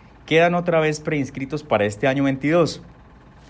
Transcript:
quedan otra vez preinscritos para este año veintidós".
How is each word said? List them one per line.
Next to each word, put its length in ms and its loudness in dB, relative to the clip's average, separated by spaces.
quedan 300 4
otra 240 0
vez 220 0
preinscritos 640 -6
para 200 2
este 220 -2
año 160 2
veintidós". 580 0